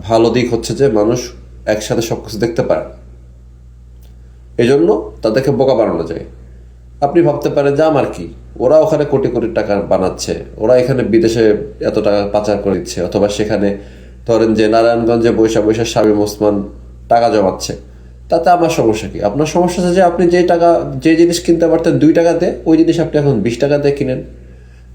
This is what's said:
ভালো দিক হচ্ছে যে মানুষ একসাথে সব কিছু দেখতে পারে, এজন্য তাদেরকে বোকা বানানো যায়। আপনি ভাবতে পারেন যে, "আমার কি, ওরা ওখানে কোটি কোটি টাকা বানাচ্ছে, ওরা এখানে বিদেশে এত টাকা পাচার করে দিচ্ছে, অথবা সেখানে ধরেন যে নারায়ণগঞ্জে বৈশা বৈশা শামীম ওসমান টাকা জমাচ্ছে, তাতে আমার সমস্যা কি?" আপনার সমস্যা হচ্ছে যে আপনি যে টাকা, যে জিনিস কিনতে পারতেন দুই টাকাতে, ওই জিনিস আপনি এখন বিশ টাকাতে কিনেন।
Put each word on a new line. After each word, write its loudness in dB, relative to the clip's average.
ভালো 2
দিক 0
হচ্ছে -4
যে 2
মানুষ 0
একসাথে -2
সব -6
কিছু -12
দেখতে -2
পারে, -2
এজন্য 2
তাদেরকে 0
বোকা 2
বানানো 0
যায়। -10
আপনি 2
ভাবতে 0
পারেন 0
যে, 2
"আমার 2
কি, -12
ওরা 4
ওখানে 2
কোটি -2
কোটি -2
টাকা -2
বানাচ্ছে, -4
ওরা 4
এখানে 0
বিদেশে 2
এত -2
টাকা 0
পাচার -2
করে -2
দিচ্ছে, -6
অথবা 0
সেখানে -2
ধরেন 2
যে 2
নারায়ণগঞ্জে 2
বৈশা 2
বৈশা 0
শামীম 0
ওসমান -2
টাকা 2
জমাচ্ছে, -2
তাতে 2
আমার 2
সমস্যা -2
কি?" -10
আপনার -2
সমস্যা 0
হচ্ছে 0
যে 4
আপনি 2
যে 2
টাকা, 2
যে 4
জিনিস 2
কিনতে 0
পারতেন 2
দুই 4
টাকাতে, 0
ওই 4
জিনিস 2
আপনি 0
এখন 0
বিশ -2
টাকাতে 0
কিনেন। -4